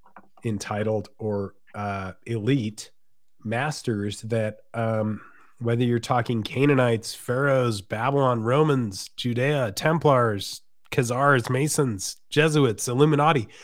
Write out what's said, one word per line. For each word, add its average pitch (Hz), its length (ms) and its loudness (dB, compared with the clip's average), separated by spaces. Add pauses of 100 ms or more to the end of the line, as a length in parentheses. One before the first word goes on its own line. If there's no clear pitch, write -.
(460)
entitled 107 720 -4
or, 101 380 -6 (200)
uh, 98 380 -8 (120)
elite 113 680 -2 (520)
masters 113 760 -4
that, 110 360 -4 (160)
um, 110 460 -2 (400)
whether 117 240 0
you're 120 160 2
talking 120 440 -2
Canaanites, 127 720 2
Pharaohs, 127 680 0
Babylon, 127 600 0
Romans, 127 760 0
Judea, 123 580 0
Templars, 131 840 2 (300)
Khazars, 127 580 2
Masons, 127 680 -2 (120)
Jesuits, 147 580 2
Illuminati, 143 600 4 (160)